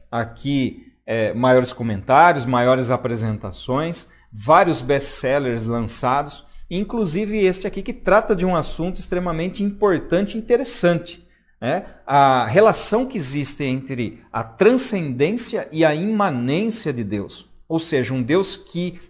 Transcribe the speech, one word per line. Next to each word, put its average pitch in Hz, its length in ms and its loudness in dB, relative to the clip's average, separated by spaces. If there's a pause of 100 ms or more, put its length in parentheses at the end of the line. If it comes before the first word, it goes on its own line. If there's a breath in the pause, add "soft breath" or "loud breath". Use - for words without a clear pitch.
(100)
aqui, 120 800 -4 (140)
é, 113 260 0
maiores 127 400 4
comentários, 127 720 4
maiores 123 460 2
apresentações, 117 1160 -4 (240 soft breath)
vários 147 500 4
best-sellers 131 840 -2
lançados, 127 800 -2 (240 soft breath)
inclusive 202 760 -2
este 185 240 0
aqui 196 140 -8
que 247 100 -8
trata 214 420 4
de 180 100 -2
um 185 120 2
assunto 165 420 -4
extremamente 180 640 -4
importante 202 720 0
e 220 60 -6
interessante, 214 840 0 (360)
né? 147 260 -2 (200)
A 135 380 4
relação 202 600 4
que 254 100 -10
existe 143 480 -6
entre 131 680 -6
a 123 120 -4
transcendência 196 1300 0
e 156 100 2
a 151 120 4
imanência 180 1000 0
de 120 100 -4
Deus. 98 440 -8 (200)
Ou 165 120 -2
seja, 131 340 -2
um 131 100 -2
Deus 170 320 0
que 175 560 -8